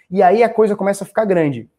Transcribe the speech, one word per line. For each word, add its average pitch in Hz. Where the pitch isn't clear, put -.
E 190
aí 196
a 226
coisa 214
começa 196
a -
ficar -
grande. 156